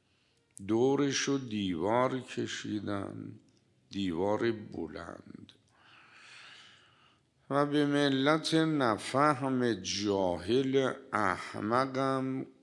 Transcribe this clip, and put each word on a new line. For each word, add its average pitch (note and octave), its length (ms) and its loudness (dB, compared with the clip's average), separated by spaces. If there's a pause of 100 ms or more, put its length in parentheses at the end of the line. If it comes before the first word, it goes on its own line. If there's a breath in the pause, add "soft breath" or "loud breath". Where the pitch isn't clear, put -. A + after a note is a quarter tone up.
(680)
دورش C3+ 480 2
رو C#3 220 0
دیوار A2 840 0
کشیدن، G#2 1200 -6 (500)
دیوار G2+ 640 0
بلند. E2+ 1000 -12 (2000 loud breath)
و C#3+ 160 2
به D3 200 4
ملت C#3+ 680 2
نفهم C3 1160 2
جاهل G2 1200 0 (200)
احمقم C3 1300 0 (160)